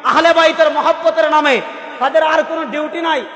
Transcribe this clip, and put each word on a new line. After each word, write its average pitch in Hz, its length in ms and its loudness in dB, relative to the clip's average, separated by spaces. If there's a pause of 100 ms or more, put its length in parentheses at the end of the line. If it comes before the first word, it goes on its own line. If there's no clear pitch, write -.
আহলে 311 300 2
বাইতের 320 380 2
মহব্বতের 311 600 0
নামে, 294 300 2 (380)
তাদের 294 240 2
আর 311 200 0
কোনো 320 220 -6
ডিউটি 311 360 -6
নাই 320 200 -2 (140)